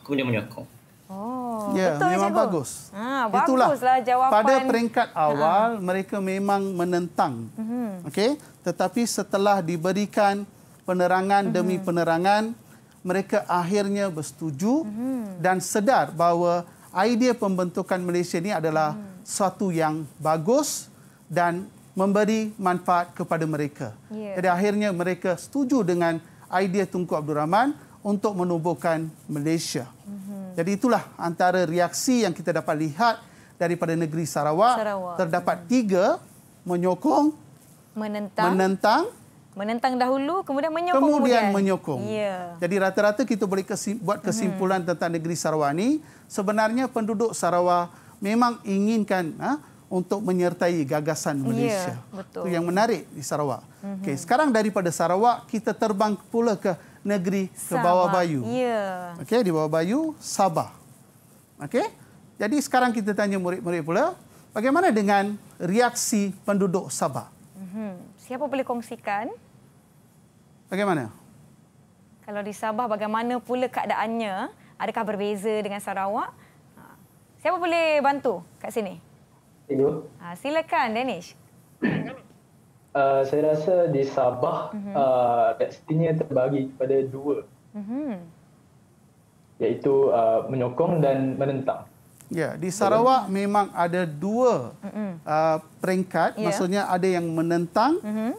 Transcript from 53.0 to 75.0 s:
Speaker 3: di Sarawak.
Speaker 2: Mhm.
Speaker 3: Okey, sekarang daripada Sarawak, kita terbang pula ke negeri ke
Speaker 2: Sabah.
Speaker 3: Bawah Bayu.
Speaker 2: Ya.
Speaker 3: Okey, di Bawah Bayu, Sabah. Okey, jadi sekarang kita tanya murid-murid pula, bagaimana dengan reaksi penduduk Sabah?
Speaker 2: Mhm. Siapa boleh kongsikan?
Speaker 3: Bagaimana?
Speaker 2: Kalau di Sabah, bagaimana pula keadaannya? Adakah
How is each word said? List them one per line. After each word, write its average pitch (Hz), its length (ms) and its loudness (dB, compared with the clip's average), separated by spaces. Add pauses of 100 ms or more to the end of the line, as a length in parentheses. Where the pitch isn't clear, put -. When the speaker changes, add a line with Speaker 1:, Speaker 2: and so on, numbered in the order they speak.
Speaker 3:
di 151 80 -12
Sarawak. 143 400 -4 (240)
Speaker 2:
Mhm. 196 160 -8
Speaker 3:
Okey, 151 160 -4
sekarang 269 320 2
daripada 214 400 2
Sarawak, 185 560 2
kita 214 320 -4
terbang 214 400 0 (160)
pula 233 240 2
ke 190 160 -2 (320)
negeri 190 480 -2
ke - 240 -6
Speaker 2:
Sabah. 240 80 0
Speaker 3:
Bawah 180 240 4
Bayu. 175 400 2
Speaker 2:
Ya. 202 720 -2
Speaker 3:
Okey, 220 240 2
di 180 80 2
Bawah 156 160 2
Bayu, 214 480 0
Sabah. 165 560 0 (880)
Okey, 233 240 -2 (560)
jadi 214 160 0
sekarang 254 400 2
kita 208 160 -2
tanya 196 240 0
murid-murid 175 480 -2
pula, 240 320 0 (400)
bagaimana 285 320 2
dengan 202 480 2 (240)
reaksi 202 720 0 (160)
penduduk 190 400 0
Sabah? 127 400 -4 (240)
Speaker 2:
Mhm. 190 640 -12
Siapa 262 320 -8
boleh 262 160 -2
kongsikan? 226 640 -6 (1400)
Speaker 3:
Bagaimana? 185 400 -2 (1120)
Speaker 2:
Kalau 208 160 -8
di 202 160 -8
Sabah, 220 320 -4
bagaimana 220 560 -2
pula 254 240 -2
keadaannya? 220 800 -2 (320)
Adakah 226 240 -4